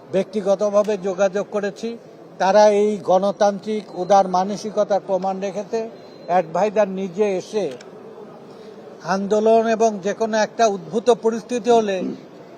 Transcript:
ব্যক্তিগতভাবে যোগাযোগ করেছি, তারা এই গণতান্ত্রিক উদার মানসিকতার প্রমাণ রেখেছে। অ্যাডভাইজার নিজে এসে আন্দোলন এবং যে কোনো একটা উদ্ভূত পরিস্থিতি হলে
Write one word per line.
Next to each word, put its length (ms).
ব্যক্তিগতভাবে 840
যোগাযোগ 520
করেছি, 480
তারা 300
এই 280
গণতান্ত্রিক 1000
উদার 300
মানসিকতার 800
প্রমাণ 340
রেখেছে। 500
অ্যাডভাইজার 640
নিজে 480
এসে 340
আন্দোলন 640
এবং 340
যে 120
কোনো 220
একটা 300
উদ্ভূত 440
পরিস্থিতি 600
হলে 320